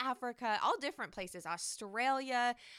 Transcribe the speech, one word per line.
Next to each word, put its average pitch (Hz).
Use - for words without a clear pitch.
Africa, 247
all -
different 262
places, 180
Australia, 240